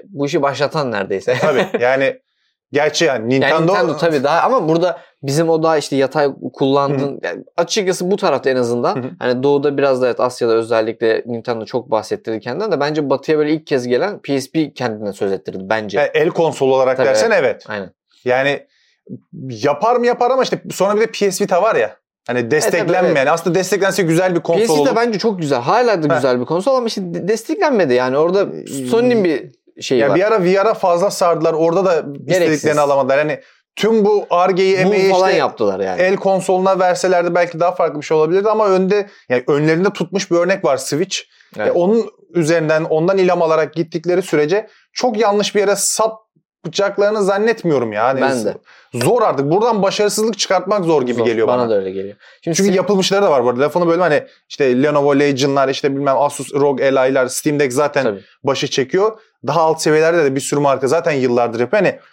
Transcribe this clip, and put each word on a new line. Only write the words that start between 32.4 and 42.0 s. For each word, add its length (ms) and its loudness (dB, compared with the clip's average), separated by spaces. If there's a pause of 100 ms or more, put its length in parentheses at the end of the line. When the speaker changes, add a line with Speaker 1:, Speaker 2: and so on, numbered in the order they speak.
Speaker 2:
istediklerini 380 0
alamadılar. 380 2
Hani 220 -2 (360)
tüm 280 2
bu 260 2
Ar-Ge'yi, 460 2
Speaker 1:
Move 60 2 (140)
Speaker 2:
emeği 140 2
Speaker 1:
falan 180 4
Speaker 2:
işte 100 2
Speaker 1:
yaptılar 420 -2
yani. 220 -2
Speaker 2:
el 140 2
konsoluna 600 0
verselerdi 560 0
belki 260 0
daha 120 2
farklı 280 -2
bir 40 -12
şey 120 0
olabilirdi 320 2
ama 200 2
önde, 380 2 (220)
yani 200 0
önlerinde 420 2
tutmuş 400 -6
bir 60 2
örnek 280 0
var 120 2
Switch. 400 -4 (400)
Speaker 1:
Evet. 120 -2
Speaker 2:
E, 40 0
onun 340 2 (280)